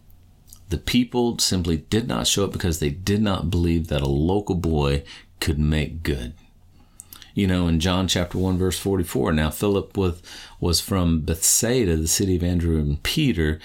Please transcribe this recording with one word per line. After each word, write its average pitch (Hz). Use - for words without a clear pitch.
The -
people 123
simply 87
did 110
not -
show 101
up -
because 82
they 73
did 98
not 92
believe 85
that 71
a 69
local 87
boy 76
could 71
make 76
good. 69
You 98
know, 90
in 82
John 92
chapter 87
one, 92
verse 92
forty-four, 98
now 78
Philip 98
was, 92
was 85
from 85
Bethsaida, 92
the 80
city 95
of 85
Andrew 85
and 73
Peter, 85